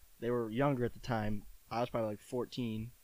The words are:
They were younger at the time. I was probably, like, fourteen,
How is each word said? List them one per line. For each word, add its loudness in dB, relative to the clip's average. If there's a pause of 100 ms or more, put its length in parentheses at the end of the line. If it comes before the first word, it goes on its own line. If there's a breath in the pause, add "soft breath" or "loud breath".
(200)
They 0
were 2
younger 4
at 2
the -12
time. 0 (260)
I 0
was 2
probably, 0
like, -6
fourteen, -4 (140)